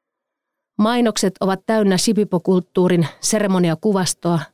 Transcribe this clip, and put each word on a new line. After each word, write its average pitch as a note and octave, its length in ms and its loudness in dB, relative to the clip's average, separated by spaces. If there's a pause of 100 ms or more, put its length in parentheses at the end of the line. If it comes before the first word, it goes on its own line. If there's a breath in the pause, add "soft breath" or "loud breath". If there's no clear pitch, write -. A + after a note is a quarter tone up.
(760)
Mainokset G#3+ 640 0
ovat F#3+ 260 -4
täynnä G3+ 320 0
shipipo-kulttuurin F3+ 1080 0 (140)
seremoniakuvastoa, F#3 1200 0 (140)